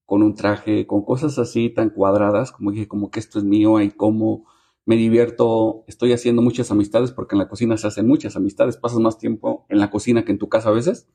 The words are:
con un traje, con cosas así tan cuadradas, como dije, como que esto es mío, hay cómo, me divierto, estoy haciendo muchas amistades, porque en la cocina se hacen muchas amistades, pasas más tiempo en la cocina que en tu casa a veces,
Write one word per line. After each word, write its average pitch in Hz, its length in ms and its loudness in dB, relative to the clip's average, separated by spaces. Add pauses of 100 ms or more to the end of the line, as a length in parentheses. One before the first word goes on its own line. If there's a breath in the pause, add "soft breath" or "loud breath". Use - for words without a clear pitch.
con 101 160 0
un 107 140 2
traje, 104 500 -2
con 101 180 -2
cosas 135 360 -4
así 120 300 -2
tan 110 200 -2
cuadradas, 101 640 0
como 101 200 -6
dije, 104 160 -6
como 101 220 -6
que - 100 -12
esto 110 200 -8
es 101 60 -2
mío, 107 320 4
hay 101 140 2
cómo, 110 540 -2 (400 soft breath)
me 113 100 2
divierto, 113 920 2
estoy 123 260 0
haciendo 120 300 2
muchas 120 260 0
amistades, 107 420 0
porque - 220 -8
en 101 60 2
la 95 100 -2
cocina 113 280 -2
se 104 100 -4
hacen 104 200 -2
muchas 151 280 2
amistades, 101 420 -2
pasas 120 220 -2
más 113 180 0
tiempo - 520 -6
en 101 100 2
la 101 100 2
cocina 113 340 0
que - 80 -4
en 101 60 -2
tu 101 100 -8
casa 110 220 0
a 107 40 4
veces, 127 420 -2